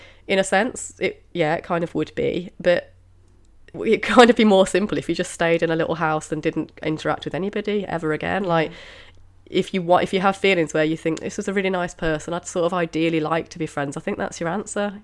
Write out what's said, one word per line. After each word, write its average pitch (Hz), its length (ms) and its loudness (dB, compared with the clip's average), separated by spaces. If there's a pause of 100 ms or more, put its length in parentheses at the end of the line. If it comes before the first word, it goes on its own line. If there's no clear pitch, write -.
(280)
In 196 120 2
a - 40 4
sense, - 560 -2
it, - 240 -4 (100)
yeah, 160 220 2
it - 80 -4
kind 170 200 -2
of 165 100 -6
would 156 220 -4
be, 170 440 -2
but - 340 2 (800)
it'd 214 260 2
kind 233 280 8
of 233 60 6
be 233 100 4
more 190 200 8
simple 185 320 0
if 135 100 -4
you 170 80 0
just - 160 -4
stayed 170 300 2
in 165 80 2
a 165 60 0
little 165 200 0
house 156 360 -2
and 156 100 -4
didn't 160 300 -4 (100)
interact 156 440 -4
with 151 100 -8
anybody 202 500 -4
ever 160 260 -4
again. 175 320 -2
Like, 165 280 0 (720)
if - 280 -2
you 185 80 -2
wa-, 170 180 4
if - 140 -2
you 185 60 2
have 190 160 2
feelings 175 380 2
where 156 100 2
you 160 140 0
think, 156 240 -2
"This - 160 -8
was 202 100 -6
a 196 60 -2
really 190 160 0
nice 180 240 -2
person, 160 400 -4
I'd 175 140 -6
sort 170 180 0
of 175 80 0
ideally 165 480 0
like 160 280 -2
to 170 100 -12
be 156 80 -4
friends," 143 280 -6
I 160 60 -10
think 208 160 -4
that's - 240 -6
your 165 80 -4
answer. 202 540 -4